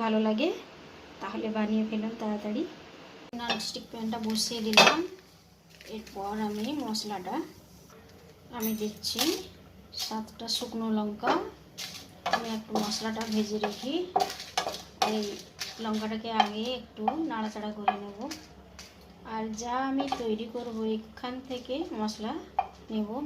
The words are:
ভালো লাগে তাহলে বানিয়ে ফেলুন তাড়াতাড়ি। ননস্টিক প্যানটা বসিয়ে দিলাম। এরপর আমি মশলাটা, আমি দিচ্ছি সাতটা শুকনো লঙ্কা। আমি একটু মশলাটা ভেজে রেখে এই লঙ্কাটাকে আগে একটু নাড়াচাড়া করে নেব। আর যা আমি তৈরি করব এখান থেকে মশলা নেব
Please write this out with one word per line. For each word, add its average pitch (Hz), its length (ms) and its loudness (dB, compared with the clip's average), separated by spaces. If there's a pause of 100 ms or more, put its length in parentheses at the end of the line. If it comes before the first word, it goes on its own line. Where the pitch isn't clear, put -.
ভালো 220 220 4
লাগে 220 220 6 (720)
তাহলে 220 240 -2 (100)
বানিয়ে 220 320 4
ফেলুন 220 320 0
তাড়াতাড়ি। 214 420 0 (800)
ননস্টিক 226 500 -2
প্যানটা 226 280 -2 (100)
বসিয়ে 220 380 2
দিলাম। 220 320 10 (960)
এরপর 208 360 -6 (160)
আমি 208 180 0 (180)
মশলাটা, 208 520 -2 (1200)
আমি 226 120 2 (100)
দিচ্ছি - 400 -2 (840)
সাতটা 220 420 -6 (100)
শুকনো 226 300 -2 (120)
লঙ্কা। 214 340 2 (1000)
আমি 233 220 0
একটু 214 160 -6 (100)
মশলাটা 220 400 0 (100)
ভেজে 214 320 4
রেখে 233 280 -2 (1200)
এই 214 100 2 (640)
লঙ্কাটাকে 220 440 0 (140)
আগে 208 200 0 (180)
একটু - 220 -10 (280)
নাড়াচাড়া 214 480 -2
করে 202 260 2
নেব। 202 160 -10 (1160)
আর 220 80 -2 (180)
যা 240 120 -2 (160)
আমি 269 140 4 (160)
তৈরি 226 340 2
করব 240 220 -4 (200)
এখান 247 380 -6 (140)
থেকে 247 260 -4 (240)
মশলা 214 340 0 (580)
নেব 214 180 0 (180)